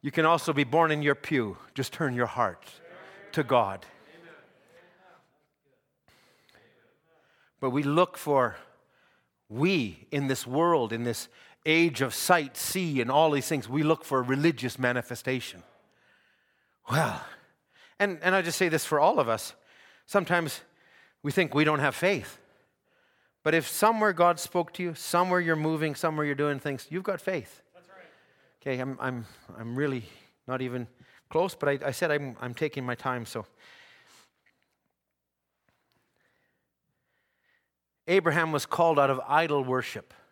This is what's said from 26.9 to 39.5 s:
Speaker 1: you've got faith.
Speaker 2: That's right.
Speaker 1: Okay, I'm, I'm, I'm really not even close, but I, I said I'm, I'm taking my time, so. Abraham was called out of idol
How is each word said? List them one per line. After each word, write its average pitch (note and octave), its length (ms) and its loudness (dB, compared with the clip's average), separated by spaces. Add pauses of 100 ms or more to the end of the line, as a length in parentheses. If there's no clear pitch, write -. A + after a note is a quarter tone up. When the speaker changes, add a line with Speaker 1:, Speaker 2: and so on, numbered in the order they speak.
Speaker 1:
you've F#3 140 -8
got F#3+ 180 -6
faith. E3 400 -8 (120)
Speaker 2:
That's - 140 -20
right. - 80 -20 (640)
Speaker 1:
Okay, C3 200 -4
I'm, C3 200 -6
I'm, B2 240 -6 (340)
I'm A#2 160 -10
really C3+ 300 -2 (420)
not B2+ 140 -6
even B2 260 -6 (440)
close, E3+ 240 0
but C#3+ 160 0
I, C#3 180 -2
I - 40 0
said E3 180 -2
I'm, C#3+ 280 -2
I'm B2 140 -8
taking C#3 320 -4
my B2 100 -4
time, B2 300 -4
so. G#2+ 220 -10 (4000)
Abraham E3 440 2
was C#3+ 140 -2
called E3 340 4
out C#3 100 6
of C3 160 0
idol D3 380 2